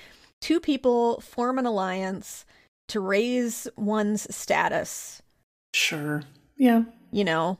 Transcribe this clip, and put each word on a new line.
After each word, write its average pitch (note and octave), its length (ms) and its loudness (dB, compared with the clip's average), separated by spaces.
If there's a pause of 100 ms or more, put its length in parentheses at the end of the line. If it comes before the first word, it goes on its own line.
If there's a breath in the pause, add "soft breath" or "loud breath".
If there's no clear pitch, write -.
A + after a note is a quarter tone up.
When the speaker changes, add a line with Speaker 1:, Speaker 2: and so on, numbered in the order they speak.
(380 soft breath)
Speaker 1:
two D#4+ 200 0
people A#3+ 600 2
form B3 380 -2
an B3+ 80 0
alliance F#3+ 800 -4 (440 soft breath)
to A3 100 -4
raise A#3 760 0
one's G#3 580 -2
status? - 880 -2 (520)
Speaker 2:
Sure. D3 500 -2 (340)
Yeah. A#3 260 6 (280)
Speaker 1:
You G3+ 120 2
know, E3 360 0